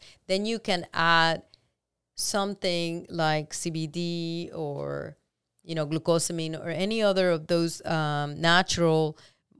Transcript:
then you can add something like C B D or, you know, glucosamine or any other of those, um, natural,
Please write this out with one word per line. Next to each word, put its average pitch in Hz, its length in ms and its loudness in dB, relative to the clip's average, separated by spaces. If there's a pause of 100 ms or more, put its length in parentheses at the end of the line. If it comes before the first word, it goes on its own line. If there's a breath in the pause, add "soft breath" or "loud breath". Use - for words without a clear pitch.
(280 loud breath)
then 190 180 0
you 226 120 -2
can 185 360 -2
add 165 500 4 (720)
something 175 960 -2
like 156 440 0
C - 160 -6
B 160 180 -4
D 170 640 -4
or, 143 640 -8 (480)
you 165 100 -6
know, 156 100 0
glucosamine 160 720 0
or 170 120 -8
any 202 340 -2
other 190 260 4
of 160 180 0
those, 170 380 0
um, 147 540 -2
natural, 165 800 4 (420 soft breath)